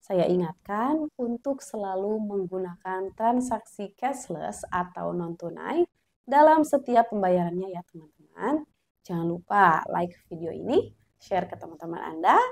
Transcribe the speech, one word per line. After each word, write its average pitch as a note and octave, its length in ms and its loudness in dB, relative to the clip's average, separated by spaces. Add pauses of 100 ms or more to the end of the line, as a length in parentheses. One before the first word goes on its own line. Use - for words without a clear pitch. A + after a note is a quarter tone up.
Saya F3+ 240 2
ingatkan G#3 880 0
untuk B3 480 -4
selalu G3+ 640 -4
menggunakan F#3 880 -6
transaksi A3+ 800 -2
cashless B3 800 -8
atau F3 400 -4
non-tunai E3+ 720 -2 (400)
dalam D4+ 400 6
setiap A#3+ 480 2
pembayarannya F3+ 560 2
ya F3+ 160 -10
teman-teman. E3+ 800 -6 (360)
Jangan E3+ 240 -4
lupa F3 640 4
like F3 240 -2 (160)
video E3 240 -8
ini, A3 400 0 (240)
share F3 320 -4
ke E3+ 80 -12
teman-teman E3 440 -12
Anda. E3 360 2 (140)